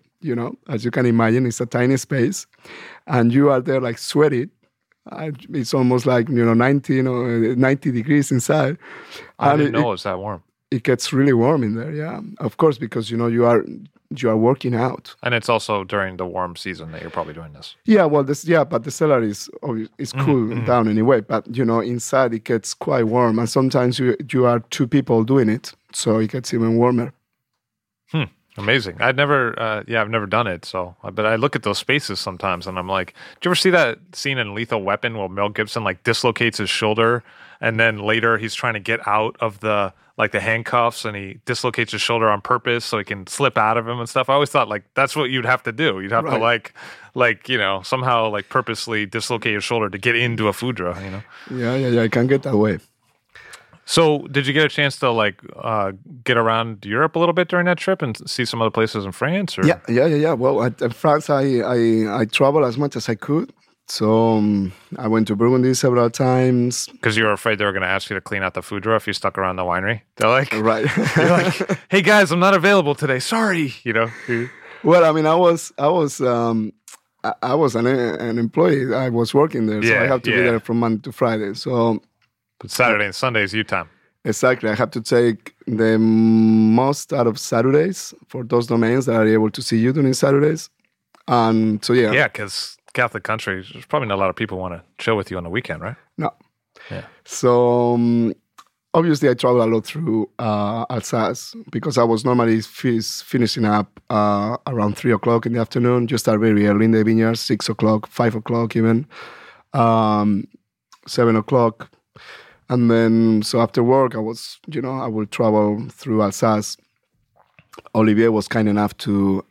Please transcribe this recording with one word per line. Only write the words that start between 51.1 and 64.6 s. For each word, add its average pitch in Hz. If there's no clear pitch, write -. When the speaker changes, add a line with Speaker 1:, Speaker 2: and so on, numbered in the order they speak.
Speaker 2:
know? 98
Speaker 1:
Yeah, 123
yeah, 135
yeah. 117
I 113
can 120
get 139
that 135
way. 104
Speaker 2:
So, 156
did 135
you 139
get 151
a 147
chance 143
to, 131
like, 110
uh, 104
get 123
around 113
Europe 120
a -
little 170
bit 175
during 175
that 180
trip 190
and 120
s-, -
see -
some 117
other 110
places 110
in 98
France? 170
Or? 95
Speaker 1:
Yeah, 160
yeah, 123
yeah, 165
yeah. 156
Well, 127
I, 123
in 123
France, 151
I, 139
I, 110
I 113
traveled 143
as 120
much 143
as 123
I 113
could. 151
So, 113
um, 101